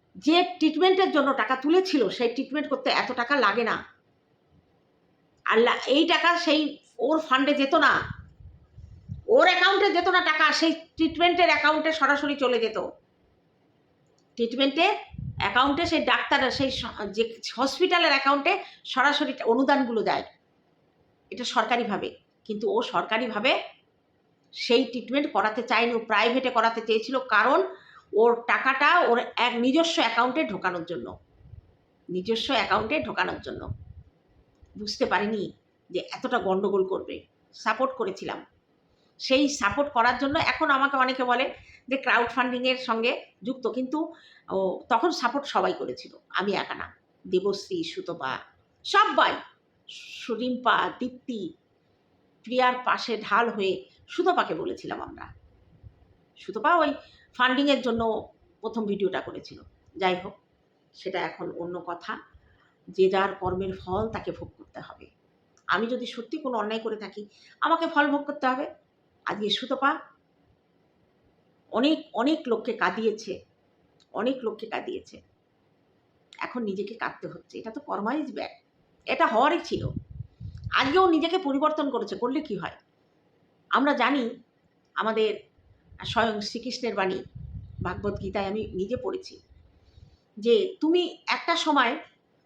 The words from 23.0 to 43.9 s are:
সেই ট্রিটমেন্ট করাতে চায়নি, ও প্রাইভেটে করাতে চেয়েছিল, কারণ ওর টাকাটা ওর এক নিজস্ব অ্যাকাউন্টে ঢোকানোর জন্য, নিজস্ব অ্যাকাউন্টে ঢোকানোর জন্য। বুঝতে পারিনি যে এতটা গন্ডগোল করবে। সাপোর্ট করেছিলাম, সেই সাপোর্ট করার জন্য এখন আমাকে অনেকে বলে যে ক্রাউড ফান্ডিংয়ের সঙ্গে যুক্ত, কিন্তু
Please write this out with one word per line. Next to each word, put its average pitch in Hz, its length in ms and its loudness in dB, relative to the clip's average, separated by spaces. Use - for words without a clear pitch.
সেই 254 320 2
ট্রিটমেন্ট 254 480 -4
করাতে 214 320 0
চায়নি, 233 300 2
ও 233 60 0
প্রাইভেটে 233 500 2
করাতে 233 320 2
চেয়েছিল, 226 380 0
কারণ 262 440 4
ওর 233 340 4
টাকাটা 269 520 4
ওর 240 220 4
এক 233 200 0
নিজস্ব 269 440 2
অ্যাকাউন্টে 254 440 2
ঢোকানোর 175 420 -4
জন্য, 113 340 -10
নিজস্ব 220 440 -2
অ্যাকাউন্টে 220 500 0
ঢোকানোর 180 380 -4
জন্য। - 280 -10
বুঝতে 208 280 -4
পারিনি 208 460 -2
যে 175 240 -6
এতটা 240 260 -2
গন্ডগোল 190 480 0
করবে। - 380 -8
সাপোর্ট 262 400 -2
করেছিলাম, 190 520 -8
সেই 277 320 2
সাপোর্ট 285 440 -2
করার 247 240 4
জন্য 277 220 0
এখন - 320 0
আমাকে 269 260 2
অনেকে 262 260 0
বলে 247 300 0
যে 262 100 -2
ক্রাউড 240 300 2
ফান্ডিংয়ের 254 500 0
সঙ্গে 233 480 -2
যুক্ত, 233 240 -4
কিন্তু 302 460 -4